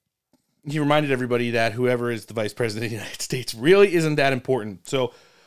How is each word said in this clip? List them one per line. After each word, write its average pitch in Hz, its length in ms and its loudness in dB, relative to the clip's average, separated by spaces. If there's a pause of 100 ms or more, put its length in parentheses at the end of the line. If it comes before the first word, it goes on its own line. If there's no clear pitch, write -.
(680)
he 147 120 -6
reminded 147 320 2
everybody 120 420 0
that 113 200 0
whoever 120 380 0
is 113 160 -6
the - 80 -14
vice 107 180 -4
president 113 340 -4
of 107 40 -4
the 117 60 -8
United - 260 -10
States - 320 -6
really 175 400 6
isn't 156 220 2
that 139 160 2
important. 113 560 -4
So 131 240 -2 (340)